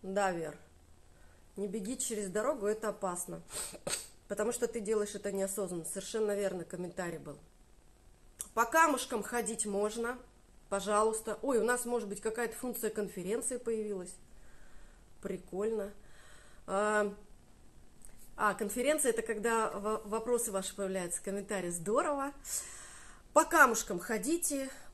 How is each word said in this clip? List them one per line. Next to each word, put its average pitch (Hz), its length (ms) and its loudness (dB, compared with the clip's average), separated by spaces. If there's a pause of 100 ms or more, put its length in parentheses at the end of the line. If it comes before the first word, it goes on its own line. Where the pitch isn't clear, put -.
Да, 190 300 2
Вер, 160 240 -4 (1000)
не 196 120 -2
беги 208 280 -4
через 196 320 -2
дорогу, 214 380 2
это 220 220 2
опасно. 180 520 -4 (880)
Потому 208 240 0
что 240 160 0
ты 233 120 -4
делаешь 208 340 0
это 202 180 -4
неосознанно. 190 520 -2
Совершенно 208 500 0
верно 190 300 0
комментарий 175 540 -6
был. 147 180 -12 (1160)
По 226 100 6
камушкам 302 580 4
ходить 226 440 -2
можно, 214 520 0 (520)
пожалуйста. 208 720 2
Ой, 254 160 4
у 214 60 4
нас, 247 200 4
может 233 240 0
быть, 196 140 -6
какая-то 226 340 -2
функция 247 320 -4
конференции 208 720 -2
появилась. 208 560 -4 (1040)
Прикольно. 196 720 -2 (760)
А, 208 460 4 (1300)
а, 208 160 2
конференция — 247 580 2
это 226 80 0
когда 226 500 2
во-, 214 360 -2
вопросы 226 440 0
ваши 190 240 -2
появляются, 190 480 -2
комментарии. 196 460 -2
Здорово. 277 640 0 (1000)
По 311 100 10
камушкам 247 540 8
ходите, 269 720 0 (240)